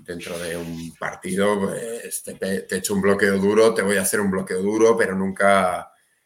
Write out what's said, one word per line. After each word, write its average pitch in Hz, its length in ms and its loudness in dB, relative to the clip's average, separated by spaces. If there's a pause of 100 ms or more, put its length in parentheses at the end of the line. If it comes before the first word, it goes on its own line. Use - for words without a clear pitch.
dentro 85 340 -10
de 85 160 -8
un 82 420 -10
partido, 98 640 -2
pues, 98 640 -8
te - 120 -14
pe-, 95 260 -4
te - 160 -6
echo 95 160 -4
un 98 80 0
bloqueo 98 360 2
duro, 107 360 4
te 113 80 0
voy 101 160 0
a 98 60 2
hacer 104 180 0
un 98 100 0
bloqueo 92 300 -4
duro, 110 360 4
pero 95 160 0
nunca, 95 800 2 (340)